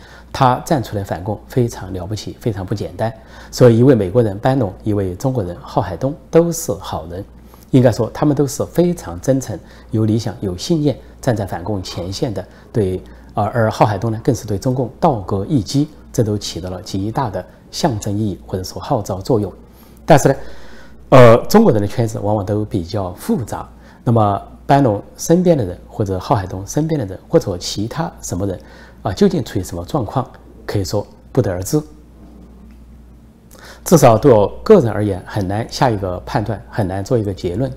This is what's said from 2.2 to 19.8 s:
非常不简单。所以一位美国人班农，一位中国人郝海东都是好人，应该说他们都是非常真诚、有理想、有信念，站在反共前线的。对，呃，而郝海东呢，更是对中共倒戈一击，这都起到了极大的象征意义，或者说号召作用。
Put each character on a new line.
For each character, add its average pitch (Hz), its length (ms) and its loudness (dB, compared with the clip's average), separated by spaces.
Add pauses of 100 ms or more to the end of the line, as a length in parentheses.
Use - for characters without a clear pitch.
非 120 100 -2
常 95 140 -6
不 107 100 -4
简 90 220 -8
单。 107 120 -2 (400)
所 127 200 6
以 113 80 6
一 117 60 6
位 135 120 8
美 101 140 0
国 117 120 2
人 104 160 0
班 131 220 0
农， 95 140 -2 (100)
一 107 80 -2
位 98 240 -2
中 131 160 -2
国 123 100 -2
人 87 200 -6
郝 - 200 -2
海 90 140 -6
东 135 180 -4 (160)
都 170 220 4
是 156 220 -6
好 85 340 -10
人， 90 160 -10 (480)
应 131 100 6
该 123 80 6
说 110 240 -2
他 - 120 -2
们 143 100 2
都 143 100 2
是 113 200 -4
非 175 280 0
常 85 280 -10
真 135 180 2
诚、 107 180 -8 (340)
有 110 120 2
理 110 160 2
想、 107 220 -6
有 90 160 -4
信 165 240 -2
念， 147 160 0 (240)
站 123 120 0
在 104 120 -2
反 87 180 -8
共 98 180 -4
前 92 300 -10
线 113 220 -4
的。 92 120 -8 (280)
对， 92 280 0 (320)
呃， 107 120 0
而 110 260 0
郝 143 140 4
海 107 120 0
东 113 140 -2
呢， 110 100 -6
更 131 140 0
是 - 100 -12
对 104 120 -4
中 127 180 -2
共 131 240 -4
倒 131 220 0
戈 98 240 -4
一 135 180 0
击， 143 240 -2 (240)
这 127 100 -2
都 104 160 0
起 - 220 -10
到 90 100 -10
了 90 120 -10
极 98 280 -6
大 117 200 -4
的 92 120 -6 (300)
象 127 260 -2
征 104 200 -4
意 107 140 -2
义， 85 140 -8
或 - 120 -6
者 92 80 -6
说 - 160 -12
号 123 200 -2
召 95 200 -6
作 110 180 2
用。 98 100 -4 (560)